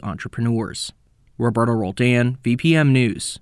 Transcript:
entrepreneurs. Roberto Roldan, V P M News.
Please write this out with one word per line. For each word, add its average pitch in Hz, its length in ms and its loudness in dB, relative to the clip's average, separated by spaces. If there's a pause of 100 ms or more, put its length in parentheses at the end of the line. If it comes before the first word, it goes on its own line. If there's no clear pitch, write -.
entrepreneurs. - 880 -4 (460)
Roberto 117 340 0
Roldan, 120 720 0
V 120 140 0
P 160 180 2
M 151 160 4
News. 127 500 0